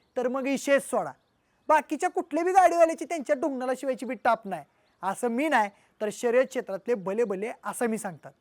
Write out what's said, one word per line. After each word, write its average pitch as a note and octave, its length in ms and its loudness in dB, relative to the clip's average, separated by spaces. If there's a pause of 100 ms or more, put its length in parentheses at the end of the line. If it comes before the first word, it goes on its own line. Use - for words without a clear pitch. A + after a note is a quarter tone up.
(180)
तर B3 100 -2
मग C4 140 -2
विषयच C#4 480 0
सोडा. F3 220 -2 (560)
बाकीच्या D#4 420 2
कुठल्या E4 340 -2
बी F4+ 80 2
गाडीवाल्याची E4+ 540 6
त्यांच्या D4+ 340 -2
डोंगणाला C4 380 -2
शिवायची C4 280 -6
बी A#3 100 -6
टाप A3 320 0
नाही, E3 160 -8 (400)
असं F#3+ 240 -2
मी C4 220 0
नाही, A3 200 2 (320)
तर G#3+ 100 -2
शर्यत A#3+ 340 2
क्षेत्रातले G3 480 -6
भले G3+ 300 -2
भले G3+ 280 -4 (140)
असं G#3 220 -4
मी A3+ 100 -2
सांगतात. D3 440 -10